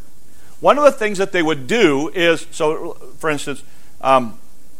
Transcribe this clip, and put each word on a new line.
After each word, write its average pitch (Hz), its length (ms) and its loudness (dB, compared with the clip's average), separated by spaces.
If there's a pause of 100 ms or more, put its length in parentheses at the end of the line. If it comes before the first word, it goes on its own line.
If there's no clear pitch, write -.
(600)
one 208 160 4
of 294 80 6
the 269 80 8
things 208 240 -2
that 190 160 -2
they 175 100 2
would 147 240 -2
do 156 460 4
is, 170 380 2
so 156 420 -2 (240)
for 160 120 -2
instance, 143 340 -4 (360)
um, 127 400 2 (400)